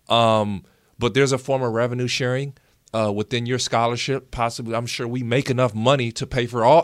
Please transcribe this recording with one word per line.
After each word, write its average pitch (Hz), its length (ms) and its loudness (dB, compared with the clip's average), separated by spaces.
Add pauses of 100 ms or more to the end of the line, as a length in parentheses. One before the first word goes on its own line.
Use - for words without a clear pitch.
Um, 110 560 2 (340)
but 117 160 0
there's 135 180 4
a 131 60 0
form 131 240 -2
of 117 100 -2
revenue 123 360 -2
sharing, 131 460 -4 (400)
uh, 110 200 0
within 117 320 -4
your 123 140 -2
scholarship. 120 720 -2
Possibly, 117 420 -4
I'm 117 120 -2
sure 120 220 -6
we 127 140 -4
make 120 260 0
enough 123 260 2
money 120 380 2
to - 140 -8
pay 120 200 -2
for 117 180 0
all 151 200 8